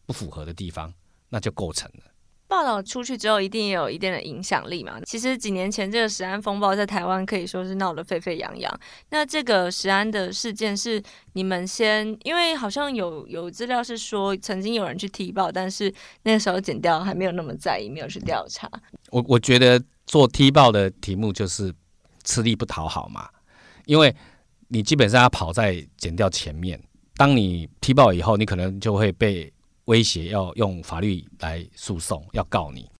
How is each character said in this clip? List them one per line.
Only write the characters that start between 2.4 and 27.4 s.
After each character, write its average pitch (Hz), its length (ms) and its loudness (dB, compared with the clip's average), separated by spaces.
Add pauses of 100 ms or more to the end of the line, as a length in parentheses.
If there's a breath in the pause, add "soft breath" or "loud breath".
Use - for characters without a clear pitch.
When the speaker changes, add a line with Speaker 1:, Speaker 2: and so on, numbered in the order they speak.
Speaker 2:
报 359 160 0
道 220 180 -2
出 247 220 -8
去 254 120 -6
之 214 140 -2
后， 214 100 4
一 196 80 0
定 208 200 -2
也 196 80 -2
有 151 120 0
一 113 80 -4
定 190 160 -4
的 165 120 -4
影 156 180 -12
响 185 300 -2
力 170 120 -8
嘛。 - 220 -12
其 226 140 -10
实 254 180 -2
几 214 140 -6
年 190 200 -4
前 196 200 -6
这 233 100 0
个 220 80 0
食 196 140 -8
安 190 180 -6
风 202 180 -4
暴 196 160 2
在 208 80 0
台 196 220 -4
湾 190 180 -2
可 202 140 -4
以 175 80 -6
说 185 180 -6
是 190 120 -6
闹 190 180 -2
得 160 100 -8
沸 175 160 -4
沸 170 180 -6
扬 - 200 -10
扬。 - 220 -8 (320 loud breath)
那 302 120 0
这 302 200 -4
个 190 260 2
食 185 180 -4
安 196 220 2
的 196 240 -4
事 226 180 -6
件 208 240 -4
是 214 240 -4 (340 loud breath)
你 190 100 -4
们 185 240 -2
先， 214 400 0 (160)
因 320 120 -2
为 339 200 2
好 247 120 -4
像 277 240 -4
有， 175 360 -6
有 165 240 -10
资 240 160 -8
料 240 160 -2
是 240 120 -10
说 196 420 -2
曾 196 220 -6
经 208 140 -4
有 214 140 0
人 143 100 -6
去 202 100 -6
踢 185 240 -8
爆， 180 200 -2
但 185 180 -4
是 196 240 -2 (300 loud breath)
那 220 160 4
时 202 100 -2
候 185 100 0
检 147 220 -6
调 165 200 2
还 190 120 -4
没 180 100 -4
有 185 100 -2
那 175 100 -4
么 123 120 -10
在 151 240 -4
意， 104 80 -10
没 139 120 -12
有 127 80 -10
去 - 140 -12
调 139 280 -4
查。 - 180 -12 (440 soft breath)
Speaker 1:
我， 123 160 2
我 120 100 6
觉 123 220 6
得 123 200 8 (280)
做 139 200 8
踢 135 220 6
爆 139 220 10
的 98 180 4
题 92 260 -6
目 107 160 0
就 98 140 -4
是 92 260 -4 (520)
吃 - 180 0
力 113 140 2
不 - 100 -4
讨 80 220 -6
好 - 200 -6
嘛， 52 220 -14 (560 soft breath)
因 147 140 6
为 139 160 6 (540 soft breath)
你 117 120 0
基 151 140 0
本 123 120 6
上 120 140 6
要 123 80 8
跑 82 240 -4
在 92 340 0 (100)
检 82 180 -6
调 98 120 2
前 78 280 -6
面， 85 260 -8 (340)
当 143 220 6
你 87 320 0 (100)